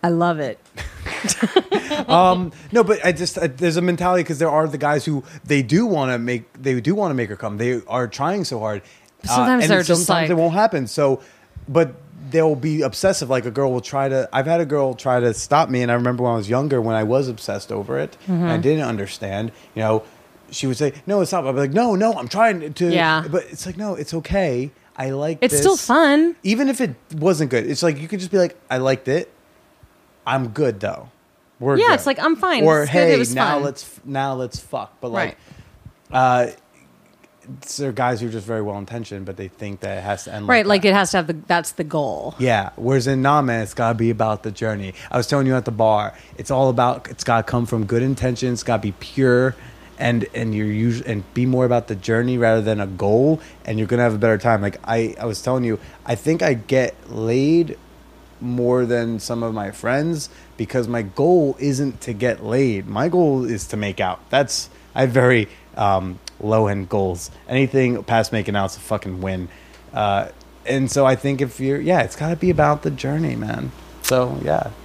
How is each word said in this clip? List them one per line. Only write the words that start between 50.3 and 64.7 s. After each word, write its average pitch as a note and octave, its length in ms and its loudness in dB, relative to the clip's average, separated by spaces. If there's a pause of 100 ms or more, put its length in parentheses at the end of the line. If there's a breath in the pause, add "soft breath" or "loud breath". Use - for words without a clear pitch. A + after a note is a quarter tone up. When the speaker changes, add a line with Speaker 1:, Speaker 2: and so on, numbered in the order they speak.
Speaker 2:
and A2+ 180 -4
you're G#2+ 140 -2
usu-, A2+ 400 0
and G#2+ 160 -4 (100)
be B2 140 0
more B2+ 180 4
about A#2+ 220 2
the G#2+ 80 -4
journey A#2 420 0
rather A2+ 240 4
than G#2+ 200 0
a G2 40 -4
goal, A2 540 2 (260 loud breath)
and A2 140 -4
you're A2 80 -2
gonna A#2+ 160 2
have A#2 100 4
a G#2+ 60 -4
better A2 180 4
time. A2 240 2
Like, G2+ 220 -4
I, A2+ 360 -2
I A2+ 60 -6
was A2 160 -6
telling B2+ 220 -2
you, A2+ 160 -2 (260 loud breath)
I B2 80 -2
think D#3+ 300 -2
I D#3+ 100 2
get B2 400 0 (160)
laid C3+ 680 0 (600)
more B2 460 2
than A#2 340 -2
some A#2 220 -6
of A2+ 140 -4
my G2+ 160 -6
friends D3 580 -2 (280 loud breath)
because A#2+ 300 -2
my A#2+ 140 -4
goal C#3 580 2
isn't C#3 420 -2
to B2 120 -8
get A2 320 -2
laid. A2+ 420 0
My A2 220 -2
goal D3+ 360 2
is A2+ 220 -4
to A2 100 -6
make G2+ 220 -4
out. F#2 200 -2 (100)
That's, - 400 0 (240 soft breath)